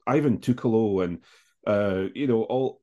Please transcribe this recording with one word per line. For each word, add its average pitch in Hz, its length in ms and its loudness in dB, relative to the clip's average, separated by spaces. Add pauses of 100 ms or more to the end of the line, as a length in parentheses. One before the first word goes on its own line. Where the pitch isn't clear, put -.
Ivan 139 320 2
Tukalo 110 640 0
and, 87 160 -4 (480)
uh, 101 380 0 (100)
you 139 140 -4
know, 113 160 2
all, 131 380 -4